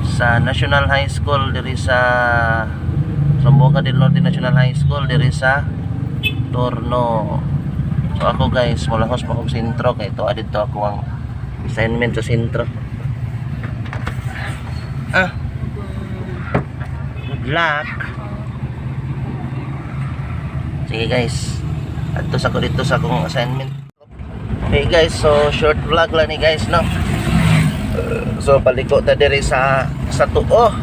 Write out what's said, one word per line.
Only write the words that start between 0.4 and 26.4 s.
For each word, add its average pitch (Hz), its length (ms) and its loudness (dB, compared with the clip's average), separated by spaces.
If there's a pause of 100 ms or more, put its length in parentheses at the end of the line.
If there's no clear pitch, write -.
High 139 160 2
School 135 480 0
diri 127 240 -4
sa 127 160 2 (1500)
Zamboanga 135 400 6
del 131 160 2
Norte - 160 6
National 127 400 2
High 127 160 4
School, 143 320 0
diri 123 240 2
sa 139 320 2 (880)
Torno. 120 880 0 (800)
So, - 80 0
ako, 120 240 2
guys, 120 400 0
molahos 113 320 0
pa - 160 -2
akong - 160 -2
sentro, 117 400 0
kay 104 240 -4
tuwa 107 160 0
dito 104 240 -4
ako 104 240 -2
ang 104 160 -2 (720)
assignment 117 480 0
sa 113 80 -4
sentro. 117 400 0 (2500)
Ah. 180 160 2 (2000)
Good - 240 -6
luck. 156 360 0 (3000)
Sige, 113 160 0
guys. - 560 0 (560)
Adto - 240 -2
sa 127 80 2
ko 120 80 -2
dito 127 240 -2
sa 127 160 0
akong - 320 0
assignment. 135 400 -2 (960)
Okay, 143 240 2
guys, 165 240 4
so 147 400 4
short 151 320 2
vlog 160 320 2
lang 156 160 2
ni, 151 80 -4